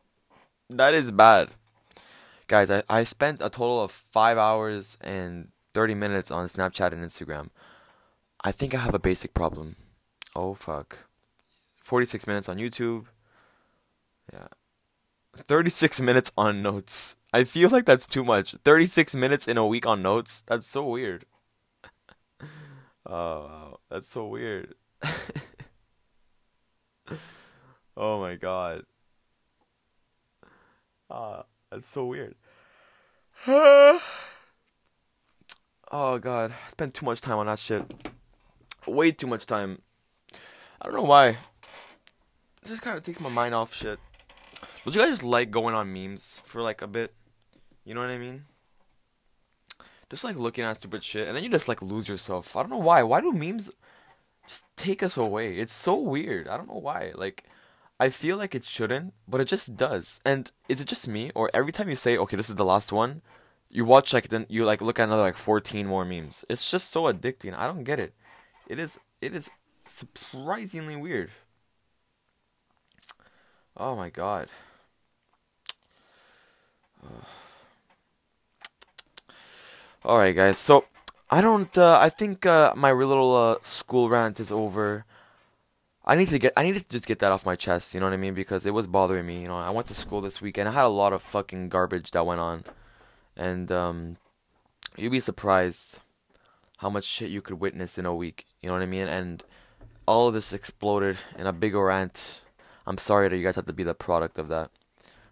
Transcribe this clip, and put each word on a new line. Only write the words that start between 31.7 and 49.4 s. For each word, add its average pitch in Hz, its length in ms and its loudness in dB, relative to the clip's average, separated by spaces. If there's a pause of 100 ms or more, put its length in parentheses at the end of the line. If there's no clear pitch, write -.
that's - 180 -16
so 135 160 -8
weird. 123 300 -10 (1120)
<sighs> - 0 -
Oh 285 540 10 (2250)
God, 117 340 -4 (140)
I - 40 -20
spent 143 240 -6
too - 120 -8
much 117 140 -2
time 113 180 -2
on 104 80 0
that 107 120 -2
shit. - 340 -4 (920)
Way 151 260 2
too 147 140 -8
much 117 200 -6
time. 98 360 -6 (960)
I - 60 -12
don't - 80 -8
know - 80 -4
why. 143 260 10
It - 1400 -12
just 220 160 -12
kinda 202 180 -6
takes 165 200 -12
my 147 80 -8
mind 120 260 0
off 113 200 -2
shit. 107 240 -8 (880)
Don't 147 80 -6
you 208 60 4
guys 311 100 6
just 208 140 -4
like 120 260 0
going 113 240 0
on 101 180 -4
memes 95 520 -14
for, 117 180 -10
like, 110 180 -6
a - 60 -10
bit? 110 260 -8 (720)
You 104 80 -16
know 117 80 -10
what 123 100 -8
I 123 80 -10
mean? 127 260 -16 (1600)